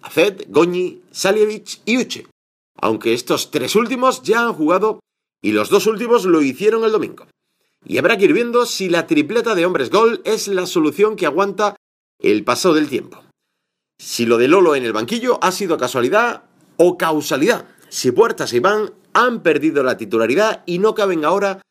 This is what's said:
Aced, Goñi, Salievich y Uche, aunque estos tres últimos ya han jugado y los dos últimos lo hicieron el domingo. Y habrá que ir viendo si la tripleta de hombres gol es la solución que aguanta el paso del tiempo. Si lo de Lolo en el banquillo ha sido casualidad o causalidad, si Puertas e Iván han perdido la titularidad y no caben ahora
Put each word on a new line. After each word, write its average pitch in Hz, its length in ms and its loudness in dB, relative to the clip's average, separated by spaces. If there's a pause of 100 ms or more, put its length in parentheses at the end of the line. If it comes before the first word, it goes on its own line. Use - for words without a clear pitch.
Aced, 190 480 -2
Goñi, 180 520 0 (100)
Salievich 214 720 -2
y 233 120 0
Uche, - 280 -6 (560)
aunque 110 320 0
estos - 380 -4
tres 135 240 -4
últimos 247 480 0
ya 220 180 0
han 233 120 -2
jugado 180 460 0 (420)
y 104 100 -2
los 104 180 0
dos 196 180 2
últimos 220 380 0
lo 165 160 4
hicieron 208 420 0
el 220 80 2
domingo. - 360 -4 (580)
Y 101 120 -4
habrá 185 200 2
que 196 80 2
ir 151 80 6
viendo 240 320 0
si 190 240 -6
la 170 180 0
tripleta 202 480 0
de 170 100 0
hombres 151 240 -2
gol 226 360 2
es 208 220 -4
la 185 180 -4
solución 190 500 0
que 175 100 -4
aguanta 196 500 -2 (440)
el 107 240 0
paso 123 300 0
del 151 160 0
tiempo. - 340 -10 (760)
Si - 280 -4
lo 117 120 4
de 123 100 4
Lolo 165 280 4
en 127 100 -4
el 110 80 -4
banquillo 226 480 -2
ha 185 100 0
sido 180 260 -4
casualidad 127 680 -2 (340)
o 175 200 4
causalidad, 160 680 -2 (240)
si - 220 -2
Puertas 196 420 0
e 120 40 0
Iván 202 360 0 (200)
han 226 300 0
perdido 151 400 0
la 127 140 0
titularidad 113 680 -2
y 175 140 -4
no 214 140 2
caben 185 320 -2
ahora 190 460 -2